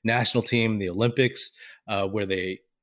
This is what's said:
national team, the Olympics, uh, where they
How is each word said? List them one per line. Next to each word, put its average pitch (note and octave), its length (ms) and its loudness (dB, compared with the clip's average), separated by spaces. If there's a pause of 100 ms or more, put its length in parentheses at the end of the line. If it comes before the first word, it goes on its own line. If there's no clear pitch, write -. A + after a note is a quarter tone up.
national A#2 400 2
team, A2+ 360 2
the F#2+ 100 -2
Olympics, A#2+ 600 0 (360)
uh, G2 200 0
where G2+ 180 -2
they F#2+ 360 -2 (220)